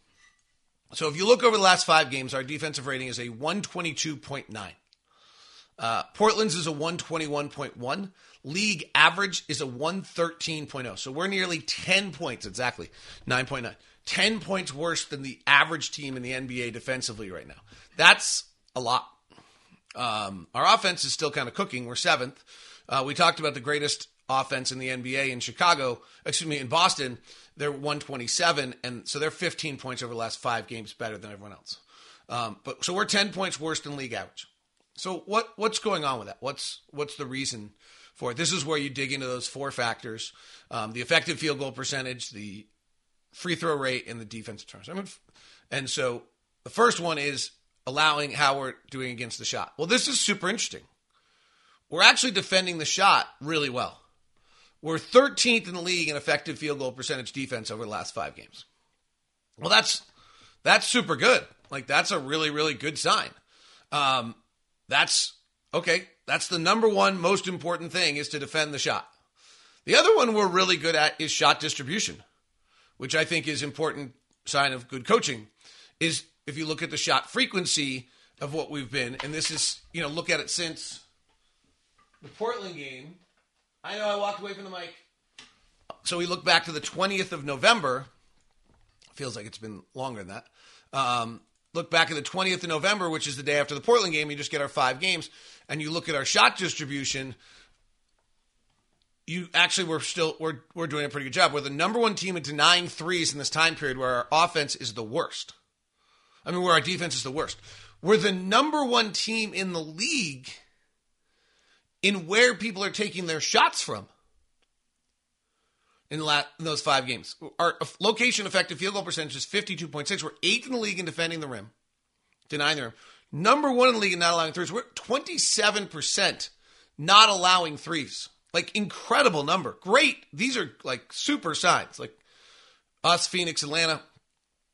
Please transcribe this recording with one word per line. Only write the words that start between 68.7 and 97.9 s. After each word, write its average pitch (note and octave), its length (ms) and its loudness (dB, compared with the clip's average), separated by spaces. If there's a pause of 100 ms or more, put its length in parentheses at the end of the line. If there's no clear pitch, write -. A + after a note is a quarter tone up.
the C3+ 40 -4
shot. A#2+ 300 -2 (760)
The - 120 4
other G#4+ 200 8
one A#3+ 180 4
we're G#3 140 4
really F#3 280 4
good D#3+ 180 2
at D3+ 260 4
is D#3 100 -2
shot D3+ 300 4
distribution, D3 640 -4 (760)
which C3+ 180 -6
I D#3+ 100 2
think D#3+ 240 -2
is C#3+ 140 -4
important C#3+ 520 -6 (320)
sign C#3 260 0
of B2 160 -10
good C3 180 -10
coaching, C3+ 420 0 (520)
is E3 240 -2 (220)
if C#3+ 120 -10
you D#3 80 -6
look D#3 160 -4
at D#3 80 -4
the D3+ 60 -8
shot C#3 340 0
frequency D#3 760 -2 (320)
of D3 140 -6
what D3+ 160 -4
we've C#3 200 -8
been, B2+ 320 -4
and D3 100 -6
this D#3 180 -2
is, - 300 -2 (120)
you E3 100 -6
know, D3 60 -4
look E3 220 -4
at D#3 100 2
it D3 100 -8
since - 500 -6 (1200)
the D3 60 -20
Portland G#3 480 -8
game. C#3 400 -14 (680)
I G3 140 -10
know G#3+ 100 -2
I G3+ 80 0
walked G3+ 240 -2
away G3 140 -10
from G3 100 -14
the F#3+ 60 -16
mic. F3 240 -12 (1080)
So F3 140 -2
we F3 80 -2
look F3 180 -4
back E3+ 220 4
to E3+ 60 -6
the D3+ 80 -6
twentieth F#3+ 520 -2
of D3+ 120 -8
November. C#3 640 2 (1080)
Feels B2+ 200 -10
like G#2+ 120 -12
it's G#2+ 120 -16
been G#2+ 240 -14 (120)
longer B2+ 280 -8
than F2+ 60 -14
that. G#2 160 -14 (480)
Um, A#2+ 480 0 (340)
look E3 160 -6
back E3 200 6
at E3 40 -4
the C#3+ 80 -4
twentieth F#3 400 -2
of F3 60 -6
November, E3 420 0
which D#3 160 -2
is C#3 100 -6
the C#3+ 60 -10
day C#3+ 160 2
after D3 160 0
the C#3 60 -6
Portland G#3+ 320 4
game. D3+ 180 0
You D3 60 -8
just C#3+ 160 -6
get D3+ 80 0
our C#3+ 80 -2
five C3 320 2
games, F3 300 -2 (380)
and D3+ 140 -4
you D3+ 80 -6
look E3 180 -4
at D#3+ 60 0
our C3+ 100 0
shot G3+ 320 6
distribution. C3+ 800 -4 (1900)